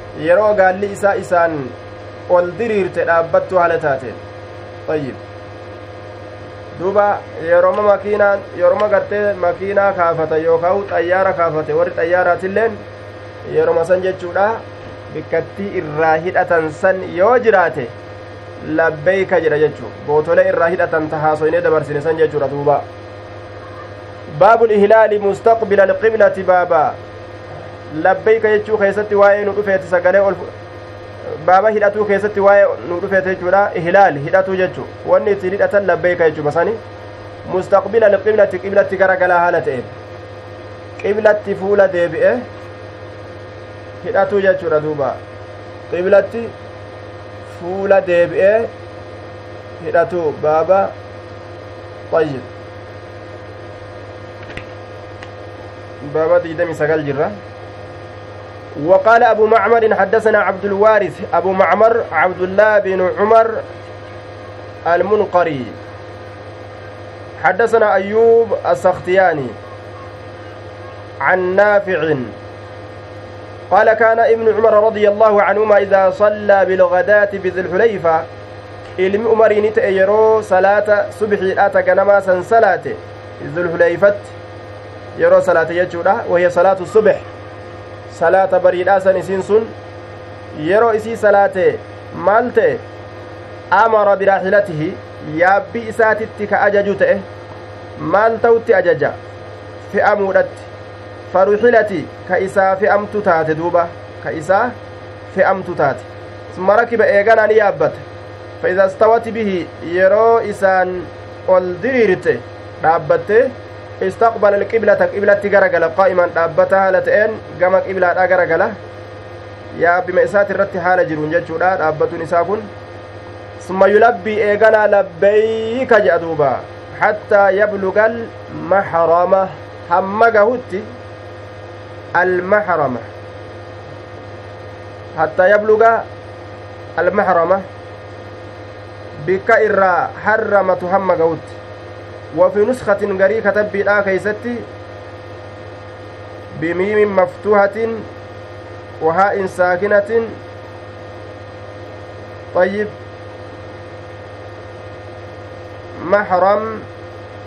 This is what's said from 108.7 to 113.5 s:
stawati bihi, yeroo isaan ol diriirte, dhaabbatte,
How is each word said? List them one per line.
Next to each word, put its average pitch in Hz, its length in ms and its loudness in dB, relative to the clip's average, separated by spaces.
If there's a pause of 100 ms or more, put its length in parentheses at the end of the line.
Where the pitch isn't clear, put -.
stawati 226 400 4
bihi, 202 280 -2 (360)
yeroo 214 480 6
isaan 190 480 0 (560)
ol 180 240 2 (120)
diriirte, 208 520 2 (480)
dhaabbatte, 165 560 2 (720)